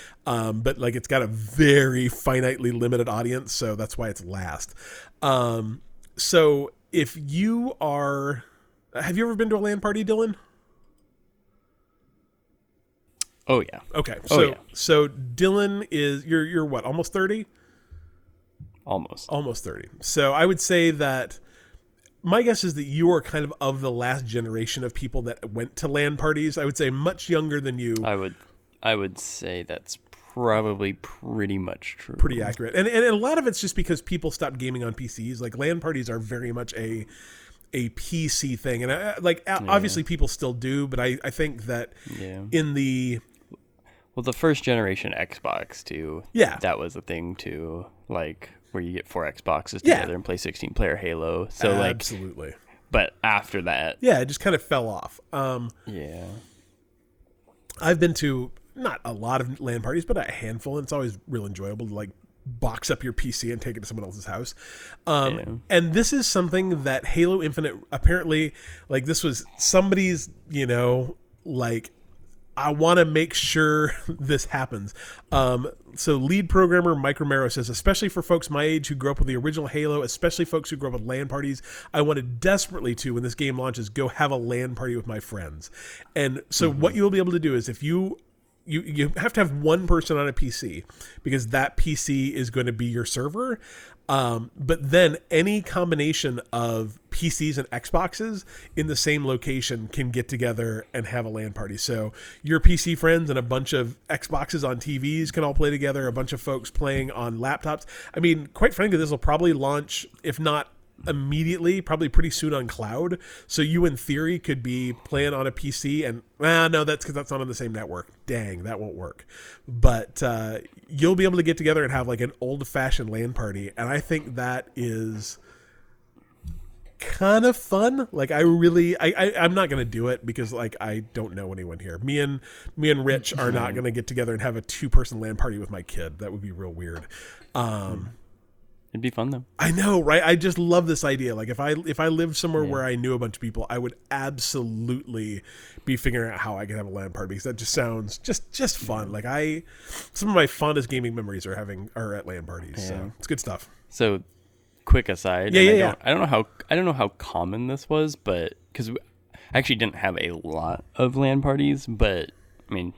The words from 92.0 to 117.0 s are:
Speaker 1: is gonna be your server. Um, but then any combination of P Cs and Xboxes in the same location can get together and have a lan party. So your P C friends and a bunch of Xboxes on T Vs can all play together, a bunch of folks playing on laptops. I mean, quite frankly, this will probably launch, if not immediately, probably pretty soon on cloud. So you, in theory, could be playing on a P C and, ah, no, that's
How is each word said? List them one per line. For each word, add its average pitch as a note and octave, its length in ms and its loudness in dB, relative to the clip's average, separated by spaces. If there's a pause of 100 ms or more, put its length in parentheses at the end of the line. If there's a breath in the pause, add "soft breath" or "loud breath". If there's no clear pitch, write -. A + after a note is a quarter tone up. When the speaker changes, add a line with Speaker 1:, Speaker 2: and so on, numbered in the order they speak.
Speaker 1:
is B2+ 160 -2
gonna B2 200 0
be A#2 140 -2
your A#2+ 200 -2
server. A3 540 -4 (500 loud breath)
Um, B2 500 0
but C#3 320 0
then E3 240 8 (160)
any G3 300 4
combination D#3 800 0 (100)
of A2+ 480 -2 (100)
P E3+ 200 0
Cs D3+ 280 -2
and C3+ 140 -4
Xboxes F#3 720 -2 (320 loud breath)
in D3+ 120 0
the D3+ 100 -2
same D3 280 2
location B2+ 600 -2
can B2+ 240 -4
get A#2+ 160 -2
together A#2 640 -2
and A2+ 140 -6
have A#2+ 180 -4
a A2 40 -8
lan G#2+ 240 -8
party. G2 240 -8
So A2 340 -4 (300 loud breath)
your D#3 180 2
P E3+ 180 10
C E3+ 180 0
friends E3 340 4
and C3 100 0
a - 40 2
bunch B2+ 300 -2
of B2 240 -2 (120)
Xboxes C#3+ 580 -4
on B2+ 120 -4
T C#3+ 180 -6
Vs D3+ 340 -2
can D#3+ 140 -2
all C#3+ 80 0
play D3 160 4
together, C#3 380 0
a A#2 60 0
bunch B2 200 -4
of B2+ 80 -6
folks C3 280 -4
playing C3+ 420 0
on A#2 280 -4
laptops. D3 460 -4 (280 loud breath)
I E3 60 -4
mean, D#3+ 280 4
quite - 260 4
frankly, G3 240 2
this D#3 120 0
will D3 80 0
probably D#3+ 360 4
launch, C#3+ 520 -2 (160)
if C#3+ 160 -4
not D3+ 320 0 (380)
immediately, D#3+ 760 0
probably D#3+ 260 0
pretty E3 220 6
soon D#3 240 -2
on C3 140 -2
cloud. C3 500 -4 (300 loud breath)
So - 140 0
you, E3 240 4
in C#3+ 120 2
theory, D#3+ 420 -2
could C3+ 240 -4
be B2 300 -2
playing C#3+ 400 -2
on C3+ 140 -2
a C3 40 -2
P C#3+ 200 -4
C D3 340 -2
and, A#2 160 -6 (180)
ah, E3 300 6
no, D#3 140 4
that's D3+ 200 0